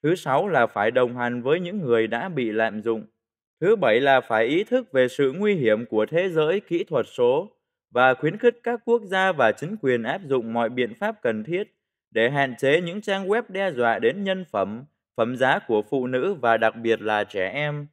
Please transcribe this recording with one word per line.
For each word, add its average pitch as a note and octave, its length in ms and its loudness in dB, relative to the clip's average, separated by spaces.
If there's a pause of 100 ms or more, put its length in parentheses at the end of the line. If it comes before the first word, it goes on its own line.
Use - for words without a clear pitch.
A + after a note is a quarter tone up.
Thứ D#3 120 0
sáu D#3+ 340 -2
là C3 180 2
phải G#2+ 240 0
đồng B2 260 0
hành A#2+ 260 -4
với D3+ 180 0
những F#3 180 -8
người A#2 280 2
đã A#2 220 -4
bị B2+ 240 -4
lạm A2 300 -2
dụng. A2+ 240 -4 (540)
Thứ G#3 160 2
bảy B2 240 4
là C3+ 200 4
phải A2+ 240 0
ý D#3+ 200 0
thức B3 280 -2
về B2+ 160 4
sự C3+ 240 0
nguy G3+ 220 0
hiểm A#2 320 2
của G#2+ 200 0
thế F3 220 -2
giới D#3+ 320 0
kỹ E3+ 240 -4
thuật B2+ 240 -2
số C3+ 400 0 (420)
và B2+ 240 4
khuyến E3 240 -4
khích A#3+ 240 2
các A#3 220 -6
quốc A#3 180 2
gia F#3+ 300 0
và B2 200 4
chính F3+ 300 -8
quyền B2 200 0
áp D3 240 -4
dụng A#2+ 260 -2
mọi A#2 160 0
biện B2 260 -2
pháp G#3+ 280 -6
cần A2 220 -2
thiết F3 180 -4 (480)
để A#2 200 2
hạn C#3 280 0
chế C#3+ 220 2
những F3+ 200 -6
trang G3 280 -4
web A3 200 0
đe F#3+ 240 -4
dọa A#2 260 2
đến B2+ 260 0
nhân F#3+ 260 -4
phẩm, G#2 340 -4 (320)
phẩm B2 200 -2
giá C3 220 2
của G#2+ 240 0
phụ B2+ 240 -4
nữ C3 280 -2
và A#2 220 2
đặc A2+ 200 0
biệt A2+ 260 0
là G#2 220 0
trẻ F#2+ 240 -4
em. D3 440 -6